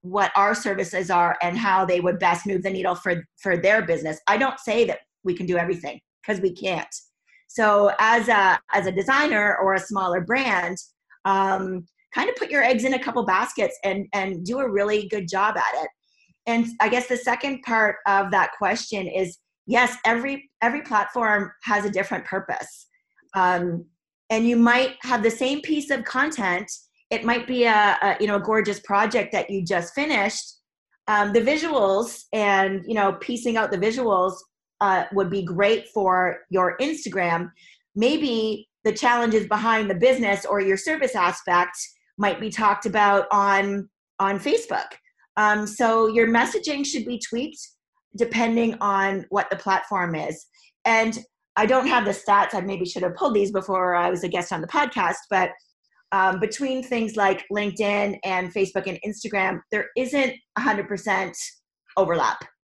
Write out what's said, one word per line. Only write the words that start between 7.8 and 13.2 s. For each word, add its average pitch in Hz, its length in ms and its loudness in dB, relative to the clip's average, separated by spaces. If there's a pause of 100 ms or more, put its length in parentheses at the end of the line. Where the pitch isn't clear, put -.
as 220 280 4
a, 196 320 4 (140)
as 190 120 0
a 190 60 0
designer 208 680 2
or 190 140 4
a 190 60 2
smaller 185 420 -2
brand, 185 560 -2 (460)
um, 190 640 0 (260)
kind - 160 0
of 494 60 -6
put - 160 -6
your 285 120 2
eggs 233 200 2
in 262 100 0
a 254 60 -2
couple 233 260 -2